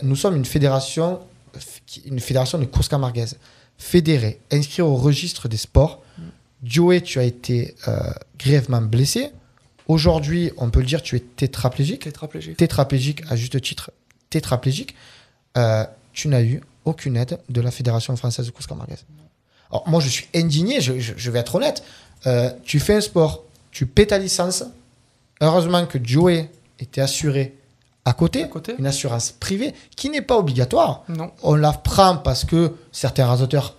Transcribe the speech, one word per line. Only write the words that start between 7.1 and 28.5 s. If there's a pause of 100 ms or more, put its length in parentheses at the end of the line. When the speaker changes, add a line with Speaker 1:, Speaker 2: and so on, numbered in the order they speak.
Speaker 1:
as
été, (140)
euh, (420)
grièvement
blessé. (580)
Aujourd'hui,
on
peut
le
dire,
tu
es
tétraplégique.
Speaker 2:
Tétraplégique.
Speaker 1:
Tétraplégique,
à
juste
titre, (380)
tétraplégique. (640)
Euh, (280)
tu
n'as
eu (260)
aucune
aide (100)
de
la
Fédération
française
de
course
camarguaise. (120)
Speaker 2:
Non. (460)
Speaker 1:
Alors,
moi,
je
suis
indigné,
je,
je,
je
vais
être
honnête. (440)
Euh, (140)
tu
fais
un
sport, (280)
tu
paies
ta
licence. (760)
Heureusement
que
Joey (280)
était
assuré (480)
à
côté,
Speaker 2:
À
côté.